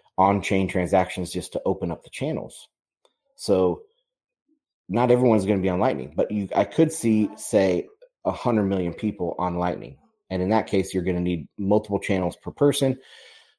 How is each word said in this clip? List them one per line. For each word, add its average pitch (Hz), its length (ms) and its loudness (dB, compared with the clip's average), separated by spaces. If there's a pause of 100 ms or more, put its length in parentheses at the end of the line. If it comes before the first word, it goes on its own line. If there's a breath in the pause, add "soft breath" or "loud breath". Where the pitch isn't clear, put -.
(180 soft breath)
on-chain 98 500 2
transactions 90 640 0
just - 220 -8
to - 120 -4
open 92 260 -2
up 80 120 -10
the - 60 -20
channels. - 580 -8 (680)
So 92 460 2 (1040)
not 117 240 2
everyone's 120 340 4
gonna 101 160 2
be 92 80 0
on 90 100 -2
Lightning, 95 360 -2
but - 140 0
you, 101 260 -4
I - 100 4
could 160 260 0
see, 107 440 2
say, 95 520 0 (380)
a 95 60 0
hundred 110 340 0
million 92 280 -2
people 101 460 -4
on 87 180 -2
Lightning. 87 400 -4 (320)
And 92 120 -2
in 92 80 0
that 110 180 2
case, 95 260 -2
you're 92 100 -2
gonna 90 160 -2
need 87 280 -4 (100)
multiple 101 420 0
channels 92 380 -2
per - 140 -12
person. 135 460 2 (600 loud breath)